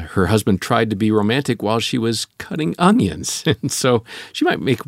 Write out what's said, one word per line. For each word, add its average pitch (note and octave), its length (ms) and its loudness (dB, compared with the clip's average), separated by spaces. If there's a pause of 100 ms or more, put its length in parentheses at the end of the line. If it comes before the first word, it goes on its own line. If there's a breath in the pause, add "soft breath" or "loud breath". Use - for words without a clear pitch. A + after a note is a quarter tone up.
(120)
her F#2+ 160 2
husband G#2 340 2
tried A2+ 300 0
to G#2+ 40 0
be G#2+ 160 0
romantic G#2+ 520 0
while A2 160 0
she A#2+ 180 -4
was A2+ 300 -2 (100)
cutting E3 400 -6
onions. F3+ 680 2
<laughs> - 160 2
And - 100 -4
so A#2+ 320 2 (280 loud breath)
she - 140 -2
might - 160 0
make A#2+ 260 0